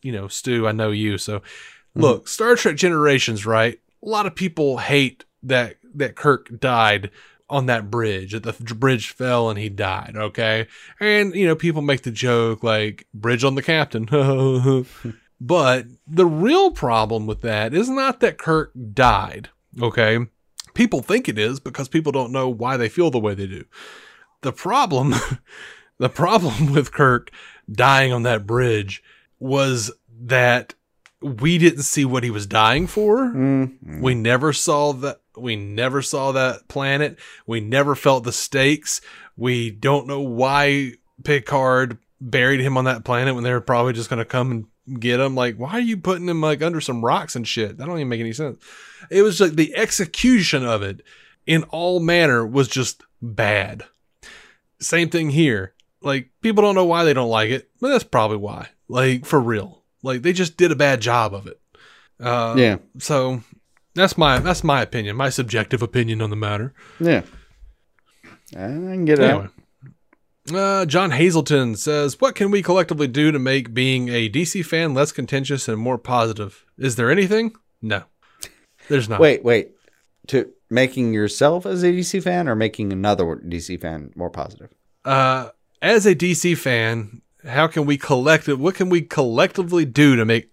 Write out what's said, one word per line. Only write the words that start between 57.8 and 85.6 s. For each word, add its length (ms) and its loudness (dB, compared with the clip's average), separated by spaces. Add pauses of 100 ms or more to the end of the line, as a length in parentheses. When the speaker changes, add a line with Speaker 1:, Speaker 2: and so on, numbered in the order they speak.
Speaker 1:
but 80 -2
that's 160 0
probably 340 0
why. 300 -12 (200)
Like, 380 0
for 140 2
real. 420 -4 (200)
Like, 200 -6
they 100 0
just 240 -4
did 160 4
a 40 -2
bad 260 2
job 320 0
of 140 -14
it. 120 -20 (580)
Uh, 380 -2
Speaker 2:
Yeah. 200 4 (220)
Speaker 1:
so 440 -2 (520)
that's 220 2
my, 220 4
that's 260 -2
my 160 2
opinion, 360 -4
my 120 -2
subjective 540 -4
opinion 400 -2
on 80 -4
the 60 -6
matter. 360 -6 (260)
Speaker 2:
Yeah. 240 2 (1300)
I 160 -10
can 360 -6
get 140 6
it. 60 6
Speaker 1:
Anyway. 240 2 (1080)
Uh, 320 0
John 240 2
Hazelton 680 2
says, 440 -2
"What 140 2
can 160 0
we 120 2
collectively 440 0
do 240 2
to 80 0
make 360 -2
being 340 0
a 200 0
D 180 -2
C 160 -4
fan 320 -2
less 180 2
contentious 560 -4
and 100 -4
more 200 -4
positive? 640 -2 (140)
Is 180 -2
there 140 2
anything?" 420 2 (300)
No. 220 -4 (840)
There's 220 0
not. 100 0
Speaker 2:
Wait, 240 6
wait. 280 2 (560)
To 200 0 (220)
making 420 2
yourself 540 0
as 160 -4
a 100 4
D 100 -2
C 180 -4
fan 280 -2
or 60 0
making 400 -2
another 420 0
D 240 -10
C 160 -10
fan 400 -10
more 140 -8
positive? 400 -14 (340)
Speaker 1:
Uh, 460 0 (320)